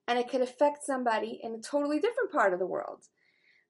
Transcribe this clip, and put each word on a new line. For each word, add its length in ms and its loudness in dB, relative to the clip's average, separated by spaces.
and 120 2
it 100 -2
could 120 0
affect 440 0
somebody 560 0
in 140 -8
a 60 -12
totally 380 0
different 320 0
part 220 4
of 60 -2
the 80 0
world. 380 -8